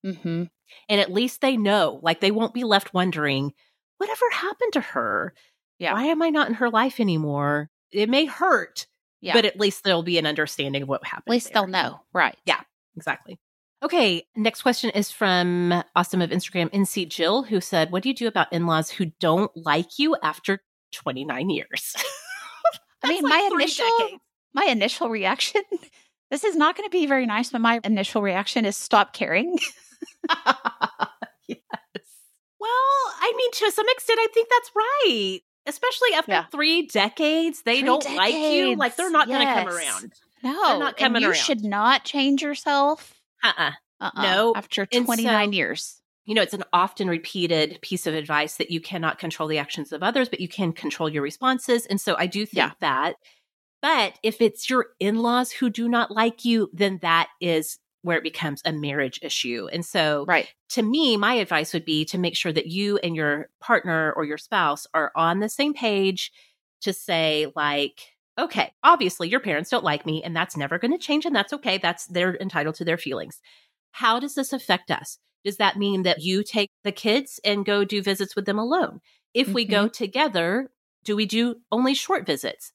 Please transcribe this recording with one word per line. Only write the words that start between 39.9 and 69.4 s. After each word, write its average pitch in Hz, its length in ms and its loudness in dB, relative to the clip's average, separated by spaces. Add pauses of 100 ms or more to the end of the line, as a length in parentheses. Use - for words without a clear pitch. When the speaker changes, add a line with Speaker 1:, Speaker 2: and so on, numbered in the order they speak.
Speaker 1:
No, 320 260 0
Speaker 2:
They're 320 100 4
not 285 180 -2
coming 240 200 2
Speaker 1:
and 247 60 2
you 294 80 4
Speaker 2:
around. - 120 2
Speaker 1:
should 226 220 0
not 214 400 2
change 277 380 0
yourself. 294 720 0 (280)
Speaker 2:
Uh-uh. 170 300 0 (280)
Speaker 1:
Uh-uh. - 220 -6
Speaker 2:
No. 202 340 4
Speaker 1:
After 202 260 -4
Speaker 2:
And 196 100 -4
so, 247 120 2
Speaker 1:
twenty-nine 226 480 2
years. 151 480 -4 (260)
Speaker 2:
you 214 80 -4
know, 220 80 4
it's 180 120 -2
an 196 180 -8
often 185 360 2
repeated 165 720 0
piece - 240 -6
of 156 80 -2
advice 151 420 -2
that - 140 -4
you 165 100 -2
cannot 165 380 -4
control 160 300 -6
the 156 100 0
actions 143 340 -6
of 151 100 -6
others, 240 280 0
but - 100 -6
you 180 80 -6
can 175 240 -2
control 156 360 -4
your 151 140 -2
responses. 240 640 0
And 196 140 -2
so 190 180 0
I 180 80 0
do 202 200 -2
think - 100 -6
Speaker 1:
Yeah. 165 240 2
Speaker 2:
that. 147 360 0 (640)
But 277 400 0
if 220 180 -2
it's 220 300 2
your 254 160 2 (140)
in-laws 233 520 0
who 254 160 0
do 226 200 -2
not 233 220 2
like 226 360 0
you, 226 260 4
then 190 300 0
that 165 260 4 (120)
is 165 380 0 (220)
where 170 180 0
it - 40 -2
becomes 156 440 -6
a 160 60 -2
marriage 143 500 -4
issue. 120 500 -6
And 170 120 -6
so 151 440 0
Speaker 1:
Right. - 180 2 (240)
Speaker 2:
to 233 120 -2
me, 247 340 2
my 208 180 2
advice 175 380 0
would 160 140 -4
be 156 200 0
to 180 120 -6
make 175 180 -2
sure 170 160 -2
that 156 140 -2
you 202 320 -2
and 170 180 -4
your 151 320 -2 (120)
partner 165 540 0
or 156 100 -2
your 151 140 -6
spouse 160 540 -2
are 156 220 0
on 170 260 0
the 208 80 -2
same 285 240 -2
page 196 580 0 (520)
to - 100 -2
say, 156 640 0
like, 147 580 -2 (240)
"Okay, - 440 -2
obviously 185 480 4
your 254 100 2